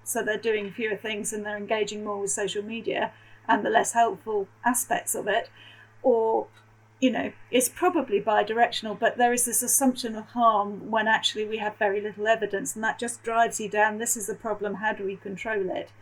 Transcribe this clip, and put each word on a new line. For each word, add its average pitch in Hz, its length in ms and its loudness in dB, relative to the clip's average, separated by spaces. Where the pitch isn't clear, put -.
so - 180 -4
they're 208 160 -2
doing 214 360 -2
fewer 220 240 -4
things 214 340 -6
and 214 140 -6
they're 208 100 -6
engaging 208 480 -2
more 208 160 -4
with 196 120 -4
social 208 300 -4
media 214 520 -4
and 214 180 2
the 220 40 0
less 214 240 2
helpful 214 540 0
aspects - 520 0
of - 120 -4
it? - 220 0
Or, 226 440 2
you 254 100 6
know, - 220 -2
it's 254 180 2
probably 285 540 0
bidirectional, 220 760 2
but 226 180 2
there 240 160 4
is 247 120 2
this 233 180 0
assumption 247 520 2
of 214 120 -10
harm 208 640 2
when 220 160 2
actually 214 380 0
we 220 120 -4
have 208 200 -4
very 208 220 2
little 208 280 -4
evidence, 214 480 0
and 220 80 -6
that 220 160 -2
just 233 240 -6
drives 226 360 2
you 214 100 -4
down, 214 280 4
"This 233 180 -2
is 214 120 -8
the 208 80 -4
problem, 202 400 -4
how 214 180 -2
do 202 120 -6
we 190 100 -2
control 196 560 -4
it?" - 180 -6